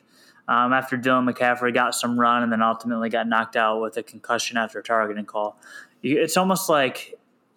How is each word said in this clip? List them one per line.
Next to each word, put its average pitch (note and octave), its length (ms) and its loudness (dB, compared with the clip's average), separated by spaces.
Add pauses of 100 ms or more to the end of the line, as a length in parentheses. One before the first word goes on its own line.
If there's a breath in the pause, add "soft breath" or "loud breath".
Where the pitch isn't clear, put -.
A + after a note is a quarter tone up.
(480 soft breath)
um, B2 240 2
after C3 260 0
Dylan B2+ 320 2
McCaffrey A#2+ 420 0
got B2 220 2
some A#2+ 240 -2
run A#2+ 240 4
and A#2 80 0
then A2 120 0
ultimately A2+ 480 0
got A2+ 180 -2
knocked A2+ 280 0
out A2 240 2
with A2 160 -6
a A2+ 60 -6
concussion A#2 540 -6
after A2 240 -4
a - 20 -10
targeting G#2+ 420 -2
call, G#2 340 -6 (440 loud breath)
you, C3+ 180 0
it's D#3+ 160 0
almost F#3 320 0
like, C#3 500 0 (380)